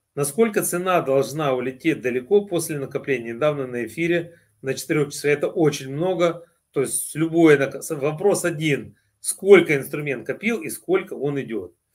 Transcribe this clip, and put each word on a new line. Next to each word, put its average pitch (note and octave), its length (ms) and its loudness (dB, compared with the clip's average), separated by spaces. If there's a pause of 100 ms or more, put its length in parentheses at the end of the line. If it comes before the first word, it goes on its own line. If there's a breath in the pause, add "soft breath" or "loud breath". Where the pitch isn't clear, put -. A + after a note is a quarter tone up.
(140)
Насколько G#3+ 480 0
цена F3+ 380 0
должна C3+ 540 0
улететь B2+ 460 -2
далеко B2+ 460 2
после D#3+ 320 -4
накопления? C3 540 -4
Недавно C#3 340 -2
на A#2+ 200 -6
эфире E3 520 -4 (240 loud breath)
на C3 120 -2
четырех D3 380 -2
часах. D3 200 0
Это D3 160 0
очень D3 440 0
много. E3+ 540 -2 (240 loud breath)
То C#3+ 120 -2
есть - 320 -6
любое D#3+ 440 6
нак-, C3+ 320 -2
вопрос D#3 540 0
один. D3+ 520 -2 (240)
Сколько F3+ 540 6
инструмент C#3 520 -6
копил G#3 360 -4
и C3 80 -10
сколько F3+ 440 -4
он C#3 260 -4
идет? G#2+ 340 -8 (200)